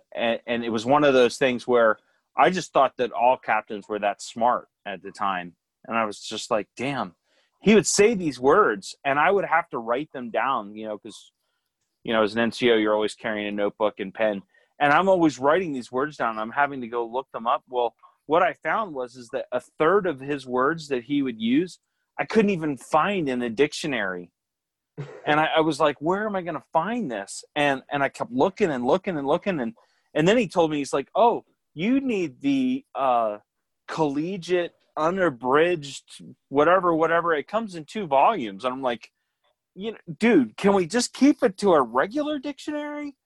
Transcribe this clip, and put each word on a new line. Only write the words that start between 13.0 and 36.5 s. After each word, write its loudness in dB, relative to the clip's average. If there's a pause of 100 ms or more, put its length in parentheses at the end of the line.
carrying -6
a -6
notebook -2
and -8
pen. -2 (380)
And 2
I'm 4
always 4
writing 2
these -10
words -4
down. -4
I'm -6
having -2
to -10
go -4
look -8
them -8
up. 0
Well, -2 (320)
what 2
I 0
found -6
was, -10
is -18
that -6
a -2
third 2
of -4
his -8
words 0
that -4
he -2
would -4
use, 0 (400)
I -2
couldn't 2
even -4
find 0
in -2
the -2
dictionary. -2 (960)
And 2
I, 2
I 4
was 0
like, 2
"Where -2
am -4
I -2
gonna -8 (100)
find -2
this?" -8 (120)
And, 2
and 0
I 2
kept -8
looking 2
and -4
looking 0
and -4
looking. -2
And, -4 (400)
and 2
then 6
he 2
told 2
me, -4
he's -6
like, -2
"Oh, 4 (280)
you 0
need -4
the, 0
uh, 0 (500)
collegiate, -2 (240)
unabridged, 0 (260)
whatever, 4